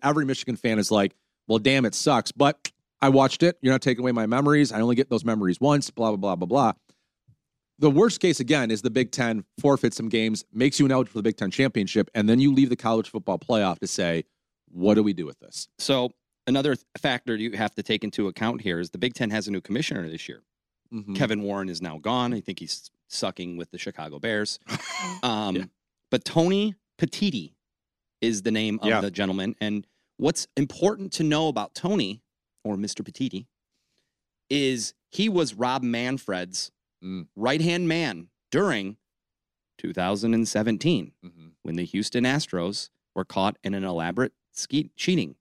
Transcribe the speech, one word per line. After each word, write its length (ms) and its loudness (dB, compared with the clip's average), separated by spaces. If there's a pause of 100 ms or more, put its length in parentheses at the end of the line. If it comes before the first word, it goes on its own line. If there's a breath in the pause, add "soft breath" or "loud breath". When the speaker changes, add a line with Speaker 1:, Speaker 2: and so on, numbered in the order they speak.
Speaker 1:
every 220 2
Michigan 300 -4
fan 220 0
is 140 0
like, 240 2 (320)
"Well, 100 4
damn, 280 4
it 100 -2
sucks, 360 2
but 400 0 (300)
I 80 6
watched 320 4
it. 200 4
You're 120 4
not 80 2
taking 220 0
away 80 0
my 160 0
memories. 440 4
I 100 0
only 140 4
get 140 2
those 160 0
memories 340 2
once," 300 2
blah, 200 0
blah, 80 0
blah, 180 0
blah, 120 -2
blah. 260 4 (1080)
The 100 6
worst 300 4
case, 200 2
again, 300 0
is 140 -2
the 80 0
Big 200 0
Ten 320 0 (160)
forfeits 380 2
some 100 -6
games, 460 0
makes 260 2
you 60 6
ineligible 280 2
for 40 -8
the 60 -2
Big 140 2
Ten 120 -2
championship, 640 0
and 160 4
then 100 8
you 140 6
leave 160 6
the 60 0
college 340 0
football 300 -4
playoff 400 0
to 80 -6
say, 380 -2 (420)
"What 260 2
do 80 6
we 120 0
do 120 -6
with 140 -14
this?" 280 -14 (120)
Speaker 2:
So 320 0 (340)
another 300 2
th-, 100 -10 (140)
factor 360 -2
you 180 -4
have 200 -4
to 80 -6
take 220 -2
into 240 -2
account 340 -4
here 180 -4
is 120 -6
the 80 -12
Big 160 -4
Ten 160 -4
has 160 -4
a 40 -6
new 100 -4
commissioner 460 -6
this 220 -12
year. 140 -20 (500)
Speaker 1:
Mm-hmm. 200 -10
Speaker 2:
Kevin 280 0
Warren 280 -4
is 120 -10
now 180 -8
gone. 340 0
I 80 -4
think 180 -10
he's 320 -12 (160)
sucking 480 -8
with 160 -12
the 60 -14
Chicago 420 -12
Bears. 480 -4
Speaker 1:
<laughs> 560 -8
Speaker 2:
Um, 320 0
Speaker 1:
Yeah. 80 -2 (480)
Speaker 2:
but 140 0
Tony 500 2 (240)
Petitti 540 -2 (640)
is 220 0
the 100 -2
name 300 0
of 80 0
Speaker 1:
Yeah. 100 4
Speaker 2:
the 100 -2
gentleman. 520 -2
And 260 -4 (300)
what's 300 -2 (100)
important 560 -2
to 100 -2
know 240 2
about 260 -4
Tony, 480 -2 (440)
or 100 -4
Mister 280 -6
Petitti, 440 -8 (1040)
is 440 0 (160)
he 200 0
was 260 2
Rob 260 0
Manfred's 920 -4 (320)
Speaker 1:
Mm. 220 -8 (100)
Speaker 2:
right-hand 520 0
man 420 -4 (220)
during 460 0 (840)
two 120 -6
thousand 440 0
and 120 2
seventeen 640 -2 (120)
Speaker 1:
Mm-hmm. 220 -20 (160)
Speaker 2:
when 120 -6
the 80 -4
Houston 420 -2
Astros 640 -4 (240)
were 100 -4
caught 380 -2
in 100 -4
an 100 -4
elaborate 500 -2 (180)
ski-, 440 -6
cheating 460 -2